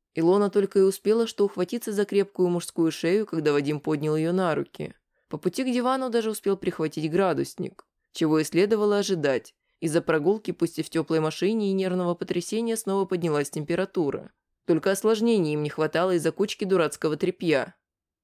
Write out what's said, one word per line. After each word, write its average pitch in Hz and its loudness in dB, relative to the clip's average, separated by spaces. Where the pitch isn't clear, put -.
Илона 190 4
только 196 2
и 190 8
успела 208 2
что 208 0
ухватиться 202 -4
за 202 0
крепкую 196 0
мужскую 170 0
шею, 190 0
когда 156 0
Вадим 143 0
поднял 151 -2
ее 160 0
на 180 0
руки. - -8
По - -10
пути - -2
к 254 -2
дивану 254 0
даже 220 0
успел 196 -2
прихватить 160 -4
градусник, 165 -2
чего 156 2
и 156 2
следовало 208 2
ожидать. 156 -2
Из-за 165 0
прогулки, 165 0
пусть 165 -4
и 160 -2
в - -16
теплой 165 0
машине, 196 0
и 196 0
нервного 180 0
потрясения 208 -4
снова 196 -2
поднялась 165 -2
температура. 165 -4
Только 170 2
осложнений 214 2
им 151 -2
не 151 -2
хватало 165 0
из-за 156 0
кучки 202 -2
дурацкого 160 0
тряпья. 165 -2